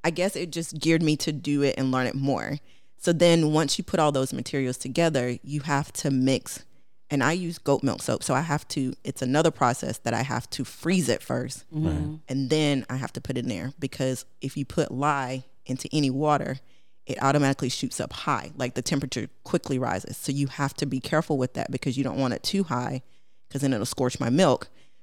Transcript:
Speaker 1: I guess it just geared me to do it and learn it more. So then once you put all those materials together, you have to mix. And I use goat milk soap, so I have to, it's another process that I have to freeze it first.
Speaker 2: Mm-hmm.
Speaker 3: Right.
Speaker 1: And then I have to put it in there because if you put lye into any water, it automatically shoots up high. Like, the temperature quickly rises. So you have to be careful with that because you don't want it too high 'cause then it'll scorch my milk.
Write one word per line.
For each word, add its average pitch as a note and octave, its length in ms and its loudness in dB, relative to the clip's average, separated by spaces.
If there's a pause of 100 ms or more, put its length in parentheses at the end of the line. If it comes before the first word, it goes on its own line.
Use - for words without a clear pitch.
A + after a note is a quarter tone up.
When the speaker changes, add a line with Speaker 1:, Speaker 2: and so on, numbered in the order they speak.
Speaker 1:
I E3+ 80 2
guess F3+ 240 0
it E3 160 -4
just E3 280 -6
geared E3 220 4
me D#3 160 4
to - 140 -2
do C#3+ 320 0
it C#3 140 4
and C3 140 2
learn B2+ 160 2
it - 80 -2
more. C3+ 440 0 (400)
So F3 120 2
then E3 400 6
once D3+ 260 2
you F3+ 60 -6
put - 160 0
all D3+ 140 6
those C3 180 0
materials B2+ 460 -2
together, C3+ 680 0
you C#3+ 180 -4
have C#3+ 320 0
to - 180 -2
mix. C3 520 2 (460)
And C#3 140 2
I D3+ 100 4
use F3 260 -4
goat - 240 2
milk A#2+ 180 0
soap, - 220 -2
so - 100 0
I C3 80 2
have D#3+ 280 -2
to, C3 240 -2 (100)
it's - 180 -8
another D3+ 300 4
process B2+ 480 0
that A#2 160 -2
I A2 80 0
have B2 280 -4
to C3 120 -6
freeze E3 460 0
it - 120 2
first. B2 420 -6 (100)
Speaker 2:
Mm-hmm. D#3 140 -2
Speaker 3:
Right. D3+ 320 -2 (100)
Speaker 1:
And C3 200 -2
then D3 400 2
I B2+ 80 -2
have - 160 -6
to - 80 -6
put C3 160 -4
it B2 60 -2
in B2 60 -4
there G#2 300 -6
because C3 460 -2 (160)
if C3+ 160 -6
you C#3 80 -2
put - 260 -2
lye C3+ 520 -2 (220)
into - 260 -6
any D3 180 2
water, C#3+ 500 0 (460)
it - 160 -4
automatically C#3 480 4
shoots - 300 -4
up - 140 -4
high. - 440 -2
Like, B2+ 180 -4
the B2+ 60 -2
temperature C3 480 -2 (140)
quickly - 340 -2
rises. B2 400 -2
So - 140 -4
you C#3 160 0
have C#3 280 -2
to D#3 120 -2
be C3 120 -2
careful D#3 380 0
with B2+ 160 -2
that - 180 -4
because B2+ 260 -2
you C3+ 60 0
don't - 140 -2
want C3 160 0
it - 100 -6
too G3 200 0
high B2+ 400 -4 (460)
'cause C#3 120 -4
then C3+ 120 2
it'll G#2 120 0
scorch - 340 -2
my B2 100 0
milk. D3+ 400 4 (340)